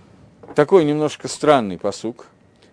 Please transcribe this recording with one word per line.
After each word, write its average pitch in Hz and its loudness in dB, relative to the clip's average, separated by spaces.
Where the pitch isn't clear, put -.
Такой 151 4
немножко 147 -4
странный 123 0
пасук. - -8